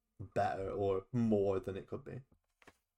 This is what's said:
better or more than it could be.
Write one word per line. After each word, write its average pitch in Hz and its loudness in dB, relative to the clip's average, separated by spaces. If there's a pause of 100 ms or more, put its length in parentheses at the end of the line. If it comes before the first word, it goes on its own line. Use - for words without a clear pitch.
(340)
better 98 0
or 98 0
more 104 2
than 95 -6
it - -10
could - -10
be. - -12 (760)